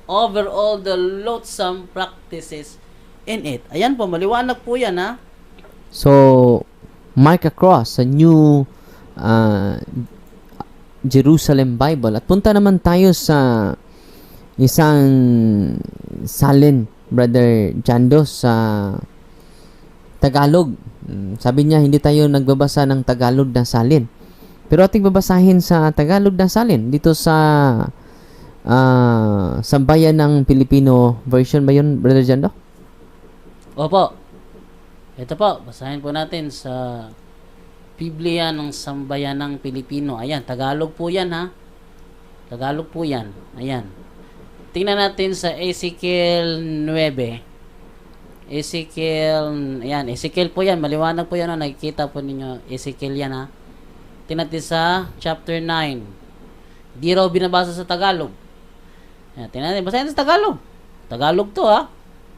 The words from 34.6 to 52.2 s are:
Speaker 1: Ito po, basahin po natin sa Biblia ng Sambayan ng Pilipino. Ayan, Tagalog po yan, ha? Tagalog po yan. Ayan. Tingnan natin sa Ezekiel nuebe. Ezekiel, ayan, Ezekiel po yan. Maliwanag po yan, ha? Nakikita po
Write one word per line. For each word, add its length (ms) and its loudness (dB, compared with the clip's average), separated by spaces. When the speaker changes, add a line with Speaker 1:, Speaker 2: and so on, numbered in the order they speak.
Speaker 1:
Ito 240 -12
po, 240 -2
basahin 400 -12
po 80 -8
natin 400 -8
sa 560 -12
Biblia 560 -6
ng 160 -10
Sambayan 640 -10
ng 240 -8
Pilipino. 560 -10
Ayan, 240 -8
Tagalog 560 -8
po 160 -8
yan, 240 -4
ha? 160 -10
Tagalog 400 -8
po 160 -10
yan. 320 -8
Ayan. 240 -8
Tingnan 240 -4
natin 400 -4
sa 160 -6
Ezekiel 1120 -4
nuebe. 800 -4
Ezekiel, 1040 -6
ayan, 240 -6
Ezekiel 480 -6
po 80 -4
yan. 160 -2
Maliwanag 480 -4
po 80 -10
yan, 160 -6
ha? 80 -8
Nakikita 480 -8
po 160 -12